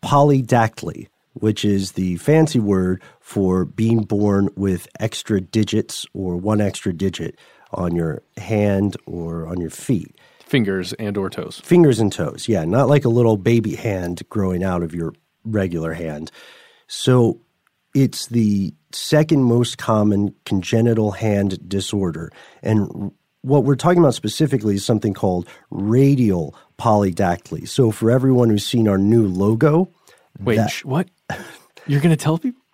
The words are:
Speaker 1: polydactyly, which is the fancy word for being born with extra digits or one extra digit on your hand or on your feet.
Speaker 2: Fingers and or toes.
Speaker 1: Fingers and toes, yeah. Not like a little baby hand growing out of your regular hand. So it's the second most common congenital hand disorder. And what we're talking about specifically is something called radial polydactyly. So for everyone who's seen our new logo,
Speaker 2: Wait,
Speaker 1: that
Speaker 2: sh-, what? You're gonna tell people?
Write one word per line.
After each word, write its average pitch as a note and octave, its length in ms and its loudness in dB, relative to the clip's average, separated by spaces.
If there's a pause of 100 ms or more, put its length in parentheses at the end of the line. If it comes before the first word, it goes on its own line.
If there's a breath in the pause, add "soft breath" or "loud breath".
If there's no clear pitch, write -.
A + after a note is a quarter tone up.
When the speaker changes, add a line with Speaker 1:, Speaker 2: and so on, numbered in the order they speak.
(180)
Speaker 1:
polydactyly, B2 880 2 (260)
which G#2+ 320 -2
is G2 280 0
the F2+ 240 -2
fancy D3+ 420 2
word F#2+ 420 0 (180 loud breath)
for F#2 460 0
being A2+ 380 0
born G2+ 520 2
with F#2+ 320 -2 (120)
extra A2 420 -2
digits - 720 -2
or F2+ 240 -6
one G#2 240 0
extra G2 320 -4
digit E2+ 420 -6 (380 soft breath)
on F2+ 220 -4
your E2 260 -4 (160)
hand G#2 580 0 (120)
or E2 400 -8
on F2+ 120 -8
your E2 120 -6
feet. - 440 -6 (300 soft breath)
Speaker 2:
Fingers G2 480 -2
and G#2 240 -6
or F#2+ 120 -4
toes. - 340 -12
Speaker 1:
Fingers D#3 360 6
and G2+ 140 2
toes, - 340 -6
yeah. G2 160 0
Not A2+ 240 2
like C#3+ 180 4
a B2 40 4
little A#2 280 4
baby G#2+ 380 2
hand F2+ 540 -6
growing F#2 340 -2
out F2+ 200 -2
of D#2+ 100 -8
your E2+ 200 -6 (320)
regular E2+ 480 -4
hand. D#2+ 360 -10 (580 loud breath)
So B2 520 2 (560)
it's - 320 0
the G#2 460 0 (180)
second D#3 520 2
most A#2+ 360 2
common G#2 560 0 (100)
congenital A2 680 0
hand G2+ 560 -2
disorder. F#2 640 -4 (300 loud breath)
And G#2 500 -2 (300)
what C3+ 220 2
we're C#3 120 2
talking F3 240 2
about D3 140 4
specifically G#2+ 640 -2
is G2+ 100 -4
something G#2+ 300 0
called F2+ 340 -4 (220 loud breath)
radial A2 840 2 (220 soft breath)
polydactyly. G2 880 0
So B2 240 2
for A2+ 200 0
everyone B2+ 380 4
who's G#2 160 0
seen A#2 220 0
our G2 120 2
new G#2+ 280 4
logo, A#2 600 2 (500 soft breath)
Speaker 2:
Wait, G#2+ 180 0
Speaker 1:
that A2+ 140 0
Speaker 2:
sh-, - 140 -10
what? D3+ 240 -2 (760 loud breath)
You're C#3+ 140 2
gonna E3 140 4
tell D#3 220 0
people? B3 240 -6 (120)